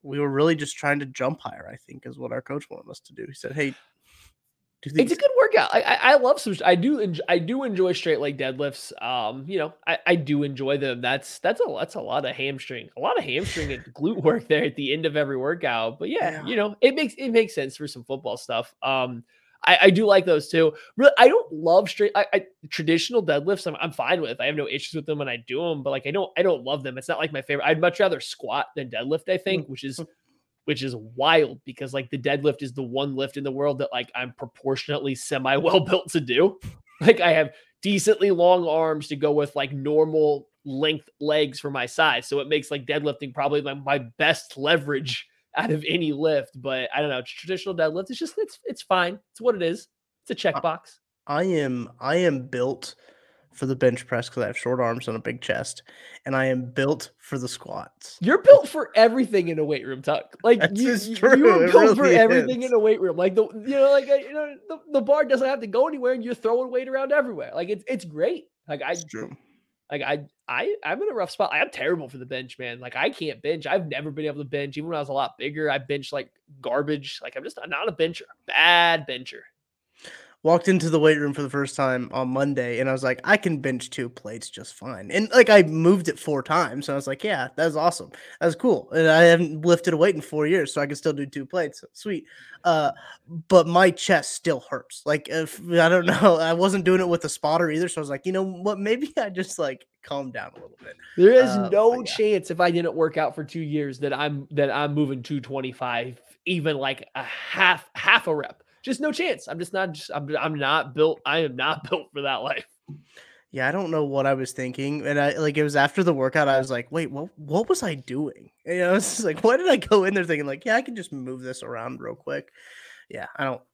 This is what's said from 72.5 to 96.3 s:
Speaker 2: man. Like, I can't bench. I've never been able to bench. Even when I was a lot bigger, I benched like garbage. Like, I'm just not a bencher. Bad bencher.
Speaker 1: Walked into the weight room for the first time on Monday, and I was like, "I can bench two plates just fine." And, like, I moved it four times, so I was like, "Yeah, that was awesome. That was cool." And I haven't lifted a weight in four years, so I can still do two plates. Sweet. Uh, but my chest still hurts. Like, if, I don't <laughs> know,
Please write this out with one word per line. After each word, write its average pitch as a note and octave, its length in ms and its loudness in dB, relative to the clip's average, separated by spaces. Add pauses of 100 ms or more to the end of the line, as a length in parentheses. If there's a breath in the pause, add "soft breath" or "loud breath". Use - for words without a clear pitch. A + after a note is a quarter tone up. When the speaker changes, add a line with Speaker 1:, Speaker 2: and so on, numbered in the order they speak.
Speaker 2:
man. B2 220 -10
Like, B2 160 -14
I D3+ 140 0
can't D3+ 320 -8
bench. D#3 240 -4
I've F3 220 0
never C#3+ 220 -8
been D3+ 160 -8
able D3 180 -6
to C3 40 -14
bench. C#3+ 300 -6
Even D#3 120 -8
when E3 60 -4
I D3 40 -2
was C3+ 80 -8
a C#3 40 -8
lot C3 260 -2
bigger, D3 320 -4
I C#3 80 0
benched C3+ 340 -6
like C#3 180 -8 (300)
garbage. C#3+ 600 -4
Like, B2 140 -12
I'm C3+ 60 -10
just - 240 -14
not E3 220 -6
a F#3 40 -4
bencher. E3 340 -4 (200)
Bad E3+ 600 4
bencher. B2+ 380 -12 (1000 loud breath)
Speaker 1:
Walked E3+ 240 4
into E3 200 2
the D#3 120 2
weight D#3 180 6
room C#3+ 160 -4
for C#3+ 80 -6
the C3 80 -6
first C#3 240 -4
time B2+ 380 -2
on B2+ 160 -4
Monday, C3 500 -2
and C3 100 -2
I C3 40 0
was C3 100 -4
like, B2+ 220 -2
"I G#3 120 2
can E3 220 -2
bench B2+ 320 -6
two A#2+ 180 -8
plates A2+ 400 -16
just - 280 -18
fine." G#2 340 -14
And, G#3+ 240 -2
like, A#3+ 160 8
I G3+ 140 12
moved D#3+ 420 4
it D3 100 -4
four C#3+ 280 -4
times, C#3+ 420 -2
so D3 60 -6
I C#3 40 -2
was C#3 120 -6
like, C3+ 160 -8
"Yeah, D3 320 -4
that D#3 80 0
was D#3+ 100 0
awesome. E3 380 -2 (260 loud breath)
That F3 80 0
was E3 80 2
cool." F3+ 380 0
And D#3+ 160 4
I D#3+ 160 8
haven't E3 380 6
lifted E3+ 320 4
a - 20 0
weight F3+ 180 4
in D#3 60 -6
four D3+ 260 -4
years, E3 260 0
so D3+ 80 -4
I C#3+ 60 -2
can C#3+ 80 -8
still D3+ 180 -2
do C#3 140 -6
two C#3 180 -12
plates. D#3+ 380 -6 (100)
Sweet. G3 320 -10 (380 loud breath)
Uh, D#3 300 2 (560 loud breath)
but F3 180 6
my F3 240 4
chest F3 460 0
still C#3+ 340 -4
hurts. - 340 -12
Like, D3 240 -4
if, D#3+ 320 -6 (120)
I E3+ 160 6
don't F3 180 4
<laughs> F3+ 160 2
know, F3+ 140 8